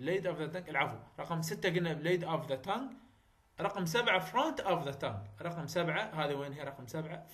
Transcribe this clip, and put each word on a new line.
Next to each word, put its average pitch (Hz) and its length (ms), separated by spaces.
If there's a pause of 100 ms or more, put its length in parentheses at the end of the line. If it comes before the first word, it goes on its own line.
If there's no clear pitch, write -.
Blade 175 240
of 160 140
the 156 160
tongue، 180 140
العفو. 139 280 (220)
رقم 160 220
ستة 190 280
قلنا 165 340
blade 175 200
of 160 260
the 135 200
tongue. 247 260 (640)
رقم 196 240
سبعة 196 340
front 269 400
of 165 280
the 139 140
tongue. 113 400
رقم 165 260
سبعة 165 340
هذا 156 320
وين 139 200
هي؟ 147 100
رقم 135 240
سبعة 160 460